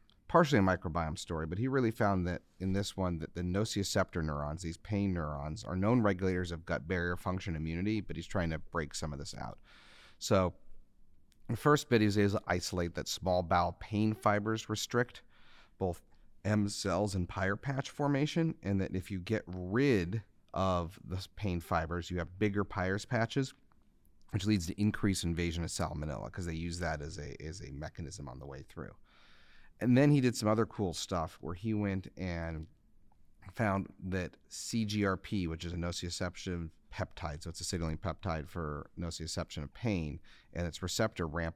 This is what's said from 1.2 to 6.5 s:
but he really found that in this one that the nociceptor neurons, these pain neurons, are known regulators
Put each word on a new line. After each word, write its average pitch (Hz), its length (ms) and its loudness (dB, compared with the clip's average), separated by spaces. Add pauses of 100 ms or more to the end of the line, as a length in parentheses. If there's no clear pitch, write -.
but 87 120 -4
he 123 80 0
really 131 240 2
found 98 380 2
that 87 140 -4 (180)
in 92 120 0
this 98 240 0
one 90 220 0
that - 160 -8
the 90 80 -4
nociceptor 92 800 0
neurons, 76 400 -2
these 82 140 -6
pain 101 380 0
neurons, 76 500 -4
are 78 120 -4
known 110 260 4
regulators 92 500 2